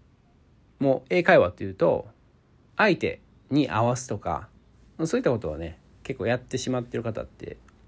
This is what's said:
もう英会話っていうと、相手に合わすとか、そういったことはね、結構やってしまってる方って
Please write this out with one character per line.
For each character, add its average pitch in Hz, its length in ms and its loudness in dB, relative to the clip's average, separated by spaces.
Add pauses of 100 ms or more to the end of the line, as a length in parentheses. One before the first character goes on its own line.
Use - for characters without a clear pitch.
(800)
も 135 180 2
う 170 120 -12
英 180 140 2
会 175 160 8
話 90 100 6
っ - 40 -8
て - 100 -12
い 98 60 -6
う 92 40 -10
と、 - 340 0 (680)
相 202 220 4
手 - 240 -4 (280)
に 139 200 2
合 107 140 0
わ 123 120 2
す - 120 -8
と 107 100 -6
か、 85 320 -6 (560)
そ 233 120 0
う - 20 0
い - 20 0
っ - 20 -2
た 151 80 2
こ 113 80 0
と 85 100 -6
は 76 80 -6
ね、 82 220 -10 (240)
結 - 140 -8
構 95 80 -6
や 117 120 0
っ - 20 -18
て - 180 -8
し - 120 -6
ま 127 100 -2
っ 117 40 -6
て 120 140 -10
る 117 60 -4
方 113 180 -6
っ - 40 -14
て - 320 -16 (300)